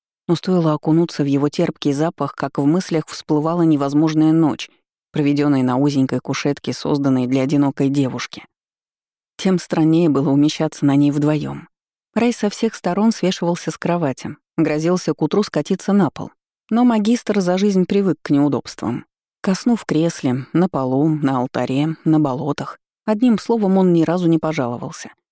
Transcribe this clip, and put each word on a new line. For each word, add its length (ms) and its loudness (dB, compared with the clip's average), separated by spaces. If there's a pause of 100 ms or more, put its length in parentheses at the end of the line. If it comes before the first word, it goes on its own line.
(260)
Но 80 0
стоило 400 0
окунуться 480 0
в 40 0
его 220 0
терпкий 440 -2
запах, 420 -4
как 240 -6
в 80 0
мыслях 400 0
всплывала 560 -2
невозможная 720 2
ночь, 380 0 (420)
проведённая 500 2
на 160 0
узенькой 420 0
кушетке, 540 -4
созданной 520 0
для 160 0
одинокой 460 0
девушки. 560 -4 (920)
Тем 200 0
страннее 520 2
было 180 0
умещаться 560 0
на 120 2
ней 140 4
вдвоём. 580 -2 (460)
Райс 220 0
со 140 -2
всех 240 -4
сторон 380 0
свешивался 580 -2
с 80 -10
кровати, 580 -4 (220)
грозился 560 0
к 80 -6
утру 200 2
скатиться 520 -4
на 160 4
пол. 200 -12 (380)
Но 160 2
магистр 560 2
за 160 0
жизнь 300 2
привык 340 0
к 80 -10
неудобствам. 800 -2 (340)
Ко 140 -2
сну 220 0
в 100 -10
кресле, 680 -2
на 160 2
полу, 400 0
на 300 0
алтаре, 640 -2
на 160 4
болотах. 580 -4 (280)
Одним 320 2
словом, 400 0
он 160 4
ни 80 4
разу 260 0
не 100 4
пожаловался. 720 -6 (220)